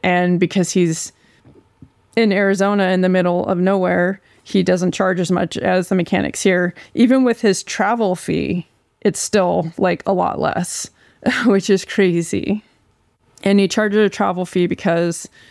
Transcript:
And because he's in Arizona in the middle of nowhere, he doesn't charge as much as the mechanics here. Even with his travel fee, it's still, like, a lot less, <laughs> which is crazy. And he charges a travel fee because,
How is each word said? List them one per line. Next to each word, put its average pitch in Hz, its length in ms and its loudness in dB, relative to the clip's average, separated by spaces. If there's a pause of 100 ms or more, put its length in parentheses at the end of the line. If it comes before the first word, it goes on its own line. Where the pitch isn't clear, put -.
And 180 380 2
because 175 300 0
he's 170 420 0 (1040)
in 220 160 2
Arizona 196 560 2
in 185 100 2
the 185 80 2
middle 180 380 2
of 185 120 0
nowhere, 185 600 0 (240)
he - 180 0
doesn't 180 300 2
charge 185 300 0
as 175 100 -2
much 175 240 -2
as 185 320 -2
the 196 80 0
mechanics - 480 -2
here. 180 300 2 (200)
Even 254 300 4
with 240 160 0
his 196 240 0
travel 208 500 -2
fee, 170 540 -4 (320)
it's - 220 0
still, 175 560 0
like, 180 280 -2
a 196 60 -2
lot 180 280 -2
less, - 500 -4 (280)
<laughs> - 280 -2
which 196 240 2
is 196 160 2
crazy. 175 760 -2 (840)
And 202 180 4
he 185 80 2
charges 214 300 0
a 208 100 4
travel 185 360 -4
fee 175 220 0
because, 170 600 -2 (220)